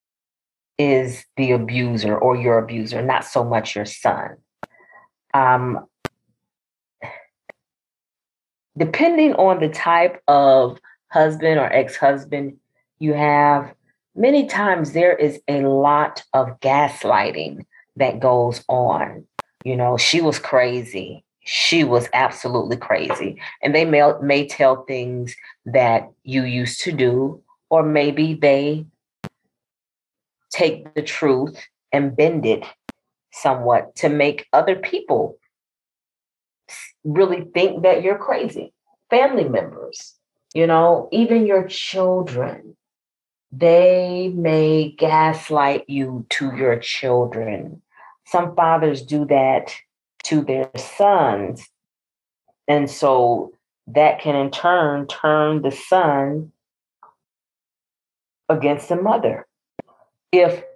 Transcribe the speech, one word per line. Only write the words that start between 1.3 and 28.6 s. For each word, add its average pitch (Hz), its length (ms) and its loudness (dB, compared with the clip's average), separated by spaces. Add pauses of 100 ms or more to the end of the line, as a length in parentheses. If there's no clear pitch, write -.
the 131 160 0
abuser 117 640 -2
or 127 180 2
your 120 240 2
abuser, 113 440 -6
not 127 200 -2
so 123 220 -2
much 117 320 -4
your 104 80 -4
son. - 540 -6 (960)
Um, 127 520 0 (3000)
depending 302 580 2
on 185 260 4
the 156 80 0
type 170 580 0
of 135 520 4 (300)
husband 156 520 2
or 127 100 -2
ex-husband 139 840 -2 (420)
you 151 140 -2
have, 147 600 2 (420)
many 269 300 2
times 180 460 -2
there 170 220 4
is 147 340 -2
a 143 120 -2
lot 139 640 0 (100)
of 127 280 -2
gaslighting 107 1040 -2 (320)
that 123 240 -2
goes 123 480 0
on. - 580 -2 (380)
You 127 120 -4
know, 123 220 0
"She 165 240 0
was 156 160 0
crazy. 123 840 -4 (160)
She - 440 0
was 120 300 0
absolutely 120 640 -2
crazy." - 600 -4 (220)
And 147 120 -2
they 160 100 4
may, 147 280 4 (100)
may 143 240 0
tell 131 380 0
things 123 520 -8 (300)
that 120 440 0 (140)
you 131 200 -2
used 123 380 -6
to 180 100 -4
do, 131 500 0 (260)
or 160 140 4
maybe 151 500 0
they 151 540 0 (1600)